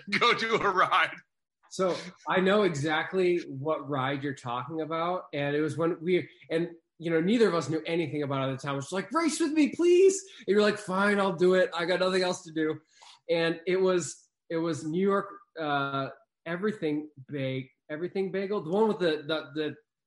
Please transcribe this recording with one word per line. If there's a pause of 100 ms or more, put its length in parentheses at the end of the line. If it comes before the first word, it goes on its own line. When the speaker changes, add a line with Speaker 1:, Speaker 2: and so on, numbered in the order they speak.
Speaker 1:
<laughs>
go
do
a
ride." (540)
Speaker 2:
So (340)
I
know
exactly (100)
what
ride
you're
talking
about. (100)
And
it
was
when
we, (200)
and, (280)
you
know,
neither
of
us
knew
anything
about
it
at
the
time.
It
was
like,
"Race
with
me,
please." (240)
And
you're
like,
"Fine,
I'll
do
it.
I
got
nothing
else
to
do." (500)
And
it
was, (220)
it
was
New
York, (320)
uh, (360)
everything (180)
ba-, (240)
everything
bagel,
the
one
with
the,
the,
the (320)